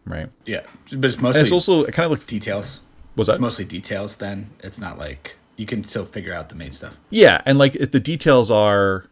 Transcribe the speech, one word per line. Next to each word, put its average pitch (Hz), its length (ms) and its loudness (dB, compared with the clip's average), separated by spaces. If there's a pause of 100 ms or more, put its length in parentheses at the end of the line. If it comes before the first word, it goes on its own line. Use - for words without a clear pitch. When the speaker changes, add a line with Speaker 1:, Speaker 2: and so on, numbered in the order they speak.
Speaker 1:
right? 80 240 -10 (160)
Speaker 2:
Yeah, 110 160 -8 (300)
but 135 140 -2
it's 123 100 0
Speaker 1:
And 117 80 -2
Speaker 2:
mostly 127 180 4
Speaker 1:
it's 147 100 4
also 175 340 4
kind 165 200 -2
of 165 60 -2
like 143 140 -2
Speaker 2:
details. 101 540 -8 (360)
Speaker 1:
Was 110 120 0
that? - 60 4
Speaker 2:
It's 101 80 0
mostly 110 240 -4
details 98 500 -8
then. 101 340 -10 (140)
It's - 160 -14
not 104 180 -12
like, - 400 -14 (200)
you 110 80 -10
can 107 180 -6
still 101 220 -8
figure 92 280 -12
out 80 140 -10
the - 80 -20
main 76 160 -14
stuff. - 260 -16 (120)
Speaker 1:
Yeah, 185 360 6
and, 139 140 4
like, 139 160 4
if 135 160 -4
the 135 80 2
details 143 500 2
are, 101 640 2